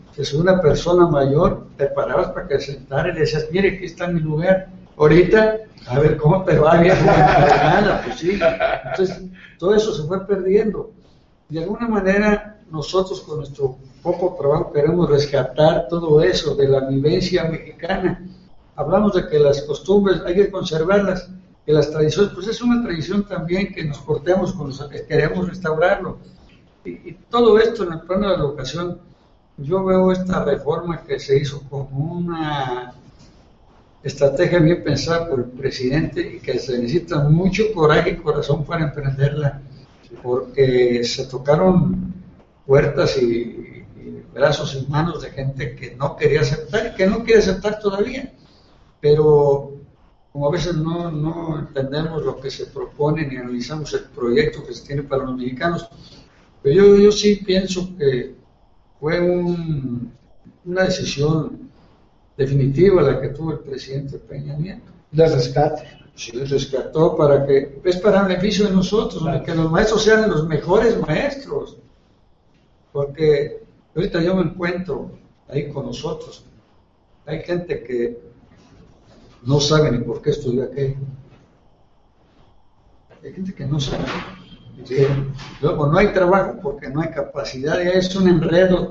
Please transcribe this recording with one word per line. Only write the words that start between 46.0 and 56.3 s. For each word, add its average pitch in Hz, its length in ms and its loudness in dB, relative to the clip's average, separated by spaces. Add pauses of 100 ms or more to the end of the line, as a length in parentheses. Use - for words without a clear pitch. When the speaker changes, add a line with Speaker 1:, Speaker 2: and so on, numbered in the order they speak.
Speaker 1:
quería 151 260 2
aceptar 151 460 -2
y - 80 -12
que 190 100 2
no 220 180 2
quiere 226 180 6
aceptar 190 380 0
todavía, 214 540 -4 (680)
pero 147 720 4 (580)
como 143 160 -4
a - 40 0
veces 170 240 -2
no, 165 360 -4
no 156 480 -6
entendemos 143 640 -6
lo 135 160 -6
que 135 100 -10
se - 180 -12
propone 147 600 -4
ni 131 100 -10
analizamos 123 560 -8
el 135 100 -4 (120)
proyecto 120 500 0
que - 80 -12
se - 140 -18
tiene 143 160 -6
para 131 220 -4
los 127 100 -6
mexicanos, 139 520 -4 (760)